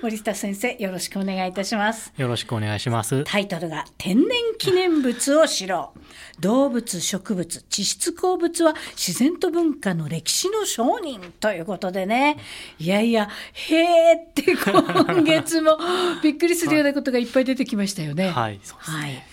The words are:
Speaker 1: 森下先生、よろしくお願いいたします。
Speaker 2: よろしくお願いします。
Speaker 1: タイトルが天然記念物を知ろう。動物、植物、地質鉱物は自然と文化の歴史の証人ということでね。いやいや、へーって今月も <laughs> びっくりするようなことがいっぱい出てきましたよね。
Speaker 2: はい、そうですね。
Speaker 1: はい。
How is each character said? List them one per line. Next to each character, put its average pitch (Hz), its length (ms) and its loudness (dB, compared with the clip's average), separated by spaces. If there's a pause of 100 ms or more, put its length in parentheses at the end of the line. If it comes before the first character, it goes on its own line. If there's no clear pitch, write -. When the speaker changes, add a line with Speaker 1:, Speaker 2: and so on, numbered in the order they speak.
Speaker 1:
森 220 160 -4
下 214 160 -4
先 202 180 -6
生、 247 260 -4
よ 190 120 -4
ろ 185 80 -6
し - 100 -8
く 196 100 -6
お 196 40 -2
願 190 240 -4
い - 20 -4
い 180 40 -12
た 196 100 -4
し 208 120 -4
ま 214 160 0
す。 - 240 -10
Speaker 2:
よ 135 120 -2
ろ 120 80 0
し 110 80 -6
く - 120 -6
お 110 40 -2
願 107 160 -2
い 101 40 -4
し - 120 -4
ま 117 120 0
す。 135 220 -2
Speaker 1:
タ - 140 -2
イ 196 80 -4
ト 175 120 -6
ル 175 80 -6
が 156 180 -8 (120)
天 185 200 0
然 339 100 6 (320)
記 392 120 0
念 359 300 2
物 254 360 2
を 320 100 6
知 - 200 -4
ろ 175 280 -4
う。 - 40 -20 (400)
動 247 300 2
物、 233 320 -4
植 196 320 -4
物、 175 300 -6
地 - 200 -6
質 - 300 -2
鉱 370 240 0
物 339 260 0
は 311 120 4 (160)
自 - 220 -6
然 311 240 2
と 359 120 -2
文 330 300 2
化 185 160 -2
の 160 120 -4
歴 160 240 -4
史 - 200 -2
の 427 140 -2
証 330 340 0
人 220 400 -10
と 214 120 0
い 170 100 -4
う 165 40 -6
こ 185 140 -6
と 185 120 -4
で 190 140 -2
ね。 277 320 2 (400)
い 156 80 -8
や 196 160 4
い 233 100 4
や、 208 180 2 (240)
へ 330 600 6
ー 330 40 4
っ 330 180 -14
て 359 200 2
今 339 680 4
月 320 380 2
も 311 180 4 (220)
<laughs> 349 200 -2
び 302 120 2
っ - 20 -
く 339 120 0
り 349 80 4
す 339 140 -2
る 311 60 4
よ 302 60 4
う - 20 4
な 285 100 2
こ 285 80 -2
と 269 100 -2
が 247 60 2
い 240 60 2
っ 233 40 -4
ぱ 262 120 2
い 262 60 2
出 262 100 0
て 262 100 0
き - 100 -4
ま 202 120 0
し 196 80 -4
た 165 80 -6
よ 147 100 -6
ね。 185 160 0
Speaker 2:
は 117 220 0
い、 98 100 -12
そ - 140 -18
う - 40 -20
で - 60 -18
す - 60 -8
ね。 156 60 -6
Speaker 1:
は 147 100 -6
い。 127 260 -10